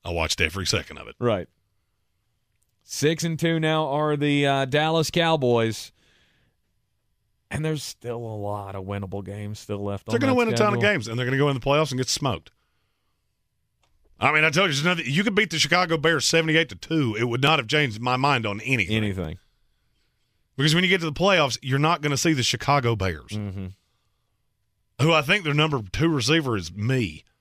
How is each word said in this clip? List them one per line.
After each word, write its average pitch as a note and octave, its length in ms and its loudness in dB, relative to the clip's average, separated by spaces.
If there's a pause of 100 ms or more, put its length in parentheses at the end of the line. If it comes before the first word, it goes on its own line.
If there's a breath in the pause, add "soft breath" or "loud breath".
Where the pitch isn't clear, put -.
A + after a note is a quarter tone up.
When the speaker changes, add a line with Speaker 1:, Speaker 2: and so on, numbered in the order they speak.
Speaker 1:
I F2+ 60 -10
watched E2 320 -2
every F2 240 -2
second D#2+ 320 -4
of - 100 -16
it. - 120 -18
Speaker 2:
Right. G#2+ 280 -2 (1400)
Six D#3 400 0
and E3 160 -2
two E3 200 0
now D#3 280 0
are D3 300 0
the, C#3+ 280 2
uh, C3+ 200 2
Dallas D#3 460 0
Cowboys. B2 800 2 (1600)
And D3+ 140 -6
there's D#3 200 -4
still A#2 340 -10
a A2 200 -8
lot G2+ 380 -6
of F#2+ 100 -8
winnable G2+ 380 -6
games G#2 360 -10
still G2+ 240 -6
left G2+ 240 -6
Speaker 1:
They're - 80 -2
Speaker 2:
on - 40 2
Speaker 1:
gonna C4+ 140 2
Speaker 2:
that B3 40 4
Speaker 1:
win A#3 120 2
a A3+ 80 0
ton G#3 160 0
of G#3 60 -2
Speaker 2:
schedule. - 20 0 (120)
Speaker 1:
games, A#2 140 -4
and A2+ 100 -6
they're B2 80 -2
gonna C3 120 -2
go C#3+ 100 2
in C#3 60 0
the B2 80 -6
playoffs C#3+ 300 0
and B2+ 80 -4
get C3 100 -4
smoked. A#2 420 -4 (1700)
I C#3 120 2
mean, D#3 120 4
I D#3+ 60 4
told F3 200 2
you, C#3+ 60 -2
there's D3 80 -2
nothing, E3+ 240 0
you D#3 160 0
could G3+ 120 0
beat G#3 160 2
the E3 80 -4
Chicago E3+ 380 2
Bears D#3 280 2
seventy-eight D#3+ 440 2
to - 60 -14
two. C#3 420 -2
It A#2 80 0
would A#2+ 160 -2
not D3 180 4
have A2+ 80 -6
changed C3 340 0
my B2+ 160 0
mind C3 280 2
on G#2 160 -4
anything. A2 340 0
Speaker 2:
Anything. F#2+ 440 -2 (1160)
Speaker 1:
Because D3+ 180 4
when F3 80 4
you F#3 60 2
get F#3 100 4
to E3 100 -2
the C#3+ 40 -6
playoffs, D#3+ 480 2
you're C3+ 180 0
not D#3 220 2
gonna C#3+ 160 0
see E3 160 2
the B2+ 100 0
Chicago A#2+ 520 2
Bears, F#2 360 -4
Speaker 2:
Mm-hmm. G2+ 360 -8 (1300)
Speaker 1:
who D#3+ 120 4
I D3+ 80 4
think F3 240 0
their C#3+ 80 0
number D3+ 280 2 (100)
two E3 180 0
receiver C#3 480 0
is E2+ 160 -8
me. G#2 500 -2 (180)